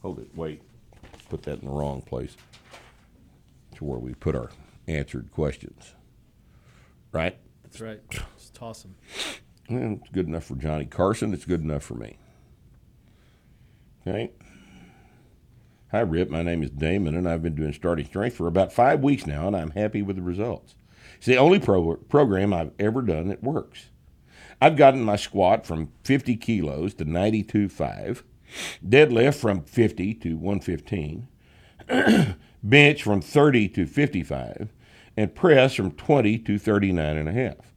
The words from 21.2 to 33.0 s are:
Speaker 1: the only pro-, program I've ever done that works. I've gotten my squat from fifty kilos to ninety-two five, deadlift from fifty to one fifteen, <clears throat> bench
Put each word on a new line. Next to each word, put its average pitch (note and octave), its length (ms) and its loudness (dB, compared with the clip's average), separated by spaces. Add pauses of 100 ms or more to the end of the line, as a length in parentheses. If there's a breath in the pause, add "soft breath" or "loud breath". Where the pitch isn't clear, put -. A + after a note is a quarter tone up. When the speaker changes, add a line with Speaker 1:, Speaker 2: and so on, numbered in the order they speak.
Speaker 1:
the B2+ 140 4
only F3 200 8
pro-, E2+ 380 2
program G2+ 560 2
I've E2 260 -4
ever A2+ 220 -2
done F2 280 -2
that - 140 -8
works. - 440 -6 (760 loud breath)
I've D#3 160 6
gotten C3+ 260 8
my G#2 140 2
squat G2 500 2
from D#2+ 240 -6 (140)
fifty C3 320 0
kilos F2 580 -4
to E2 100 -8
ninety-two G2+ 640 0
five, B1+ 540 -8 (640 loud breath)
deadlift C3 480 6
from G2 280 -2
fifty G#2+ 520 -2
to E2 220 -6
one F2+ 240 -4
fifteen, E2+ 680 -8 (640 soft breath)
<clears throat> A3 720 0
bench C#3+ 400 6